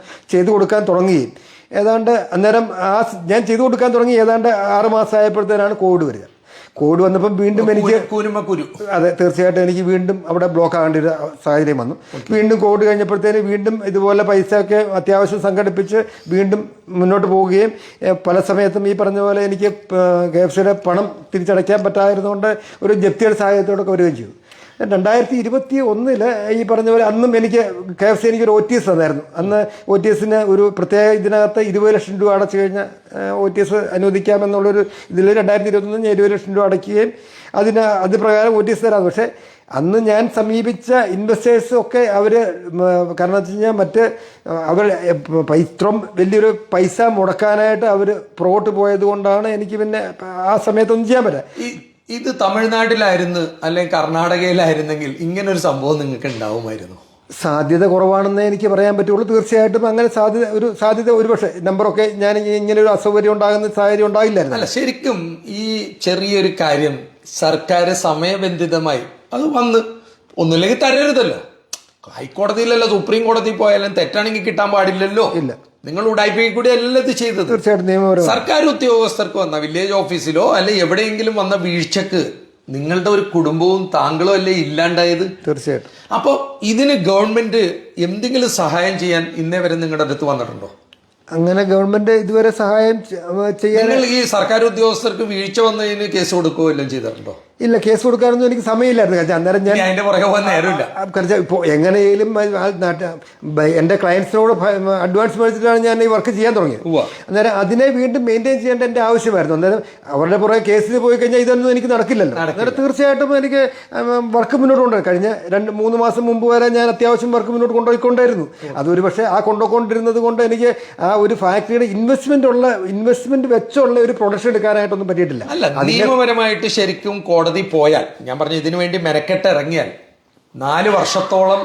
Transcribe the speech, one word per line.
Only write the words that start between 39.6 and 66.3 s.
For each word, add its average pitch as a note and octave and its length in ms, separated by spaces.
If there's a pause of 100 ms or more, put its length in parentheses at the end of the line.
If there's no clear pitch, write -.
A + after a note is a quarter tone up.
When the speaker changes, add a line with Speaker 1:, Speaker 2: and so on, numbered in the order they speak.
Speaker 1:
അന്ന് E3 280
ഞാൻ G#3+ 360
സമീപിച്ച A3 560
ഇൻവെസ്റ്റേഴ്സ് A3+ 840
ഒക്കെ A#3+ 260
അവര്, G#3+ 420 (260)
ഉം, E3+ 120 (400)
കാരണം F3+ 160
വെച്ച് F#3 160
കഴിഞ്ഞാൽ G#3+ 200
മറ്റ്, G#3 340 (600)
അവർ, F3 200
ഏ, F3+ 260 (380)
പൈ-, D#3 100
ഇത്രയും G3+ 500 (100)
വലിയൊരു G#3 380 (160)
പൈസ F3+ 280
മുടക്കാനായിട്ട് G#3+ 840
അവര് G3+ 300 (220)
പുറകോട്ട് F#3 320
പോയത് G3+ 340
കൊണ്ടാണ് G3+ 440
എനിക്ക് G#3 300
പിന്നെ G#3+ 240 (220)
ആ F#3 420
സമയത്തൊന്നും A3 420
ചെയ്യാൻ B3 180
പറ്റുക. C#3+ 180 (160)
Speaker 2:
ഈ, A#3+ 100 (400)
ഇത് A#3+ 320
തമിഴ്നാട്ടിലായിരുന്നു G#3 1000 (240)
അല്ലെങ്കിൽ E3+ 280
കർണാടകയിലായിരുന്നെങ്കിൽ D#3+ 1300
ഇങ്ങനെ F#3 320
ഒരു F#3 60
സംഭവം D3 420
നിങ്ങൾക്ക് C#3 280
ഉണ്ടാവുമായിരുന്നു? A2 680 (460)
Speaker 1:
സാധ്യത D#3 440
കുറവാണെന്നേ G3 580
എനിക്ക് G3+ 240
പറയാൻ G3+ 300
പറ്റുള്ളൂ. G3+ 300
തീർച്ചയായിട്ടും A3 600
അങ്ങനെ A3+ 200
സാധ്യത, A3 420
ഒരു G#3+ 300
സാധ്യത A3 320
ഒരുപക്ഷെ A3 400 (100)
നമ്പറൊക്കെ G3 540
ഞാൻ G3+ 220
ഇ-, G#3 240
ഇങ്ങനെ G#3+ 200
ഒരു G#3+ 60
അസൗകര്യം G#3 460
ഉണ്ടാകുന്ന G#3 420
സാഹചര്യം G#3 300
ഉണ്ടാകില്ലായിരുന്നു. G3+ 520
Speaker 2:
അല്ല, A2 80
ശരിക്കും A3+ 800
ഈ G#3+ 560
ചെറിയൊരു F#3+ 580